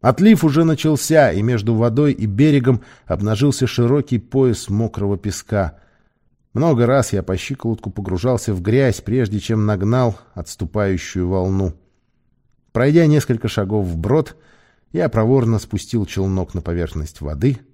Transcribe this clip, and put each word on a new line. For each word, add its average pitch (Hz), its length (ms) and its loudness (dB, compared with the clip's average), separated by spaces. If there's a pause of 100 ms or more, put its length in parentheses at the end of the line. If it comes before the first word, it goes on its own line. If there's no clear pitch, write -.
Отлив 175 420 4
уже 156 200 4
начался, 156 680 2
и 95 100 -2
между 113 320 0
водой 120 380 2
и - 140 -4
берегом 127 560 2 (240)
обнажился 107 600 0
широкий 127 520 0
пояс 127 500 0
мокрого 101 480 -2
песка. 98 600 -4 (760)
Много 131 340 2
раз 127 280 0
я 98 80 -2
по 92 140 -4
щиколотку 113 540 -6
погружался 101 640 -4
в 92 80 -2
грязь, 113 400 0
прежде 107 400 -2
чем 107 260 -2
нагнал 107 500 0 (180)
отступающую 92 920 -4
волну. 92 460 0 (1000)
Пройдя 151 340 4
несколько 135 420 2
шагов 101 380 -2
вброд, 98 500 -2 (560)
я 170 160 0
проворно 113 500 2
спустил 104 480 -4
челнок 95 480 -4
на 90 60 -4
поверхность 82 600 -6
воды 76 380 -2 (160)